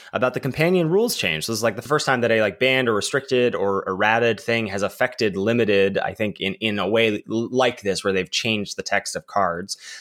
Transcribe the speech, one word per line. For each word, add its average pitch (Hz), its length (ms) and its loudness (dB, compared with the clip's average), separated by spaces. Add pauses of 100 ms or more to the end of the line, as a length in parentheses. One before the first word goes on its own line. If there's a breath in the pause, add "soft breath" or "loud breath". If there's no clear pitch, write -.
(140)
about 123 220 0
the - 60 -4
companion 160 480 2
rules 208 280 2
change. 78 300 -2
This 113 100 -2
is, 104 60 -2
like, 113 120 2
the 117 80 -10
first 147 240 -2
time 127 140 2
that 113 100 2
a, 113 100 4
like, 101 200 0
banned 131 280 2
or 110 60 2
restricted 123 640 0
or 98 320 0
errated 110 500 2
thing 113 300 -2
has 98 140 -4
affected 101 540 0
Limited, 98 600 2
I - 160 -4
think, 107 260 -4
in, 95 140 -2
in 104 240 -2
a 95 100 -2
way 110 400 2
l-, 113 220 -2
like 127 320 0
this, 95 220 -2
where 98 80 0
they've 92 180 -2
changed 107 460 -2
the 95 60 -6
text - 340 -2
of 85 100 -8
cards. 92 500 -2 (240 loud breath)